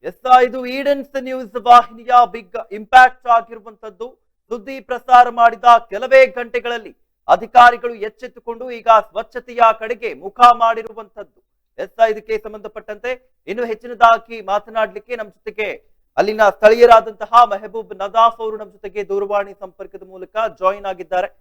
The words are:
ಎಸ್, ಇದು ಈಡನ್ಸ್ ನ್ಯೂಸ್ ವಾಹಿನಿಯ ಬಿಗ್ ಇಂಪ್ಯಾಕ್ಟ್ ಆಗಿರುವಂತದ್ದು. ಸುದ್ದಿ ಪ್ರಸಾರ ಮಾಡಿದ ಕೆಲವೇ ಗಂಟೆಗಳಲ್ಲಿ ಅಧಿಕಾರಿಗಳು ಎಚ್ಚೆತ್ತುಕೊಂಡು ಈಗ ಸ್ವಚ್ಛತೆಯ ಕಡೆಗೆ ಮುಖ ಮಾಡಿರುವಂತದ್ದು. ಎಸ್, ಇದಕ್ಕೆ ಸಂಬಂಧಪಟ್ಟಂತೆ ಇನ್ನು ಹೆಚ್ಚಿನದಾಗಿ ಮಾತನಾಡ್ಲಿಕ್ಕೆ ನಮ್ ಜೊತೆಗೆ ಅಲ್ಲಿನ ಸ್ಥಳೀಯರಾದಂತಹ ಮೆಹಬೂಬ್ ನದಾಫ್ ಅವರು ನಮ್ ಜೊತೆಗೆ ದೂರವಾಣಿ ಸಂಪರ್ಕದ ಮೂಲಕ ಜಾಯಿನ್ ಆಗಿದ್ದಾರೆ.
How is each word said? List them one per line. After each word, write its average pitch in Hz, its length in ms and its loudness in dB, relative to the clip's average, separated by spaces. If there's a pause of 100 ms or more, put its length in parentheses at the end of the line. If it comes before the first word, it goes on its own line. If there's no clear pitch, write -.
ಎಸ್, 254 400 2
ಇದು 247 220 -8
ಈಡನ್ಸ್ 269 560 -6
ನ್ಯೂಸ್ 254 400 -12
ವಾಹಿನಿಯ 233 480 2 (200)
ಬಿಗ್ 226 260 -16 (160)
ಇಂಪ್ಯಾಕ್ಟ್ 247 540 2
ಆಗಿರುವಂತದ್ದು. 226 1080 -6 (120)
ಸುದ್ದಿ 247 320 -14
ಪ್ರಸಾರ 247 480 2
ಮಾಡಿದ 233 360 0 (260)
ಕೆಲವೇ 254 360 2
ಗಂಟೆಗಳಲ್ಲಿ 240 680 -10 (320)
ಅಧಿಕಾರಿಗಳು 240 680 2
ಎಚ್ಚೆತ್ತುಕೊಂಡು 233 760 -14
ಈಗ 233 180 -10 (220)
ಸ್ವಚ್ಛತೆಯ 240 500 -10 (180)
ಕಡೆಗೆ 220 360 -10
ಮುಖ 180 260 -10 (140)
ಮಾಡಿರುವಂತದ್ದು. 226 880 -6 (340)
ಎಸ್, 226 320 -2
ಇದಕ್ಕೆ 214 280 -8
ಸಂಬಂಧಪಟ್ಟಂತೆ 214 1080 -16
ಇನ್ನು 214 180 -8
ಹೆಚ್ಚಿನದಾಗಿ 233 760 -4
ಮಾತನಾಡ್ಲಿಕ್ಕೆ 208 760 -8
ನಮ್ 220 100 -12
ಜೊತೆಗೆ 208 580 -12 (320)
ಅಲ್ಲಿನ 214 320 0
ಸ್ಥಳೀಯರಾದಂತಹ 226 960 4
ಮೆಹಬೂಬ್ 208 540 -10
ನದಾಫ್ 226 420 0
ಅವರು 220 160 -8
ನಮ್ 208 160 -16
ಜೊತೆಗೆ 202 360 -12
ದೂರವಾಣಿ 202 520 -6
ಸಂಪರ್ಕದ 190 420 -20
ಮೂಲಕ 185 340 -18 (220)
ಜಾಯಿನ್ 202 280 -4
ಆಗಿದ್ದಾರೆ. 185 540 -6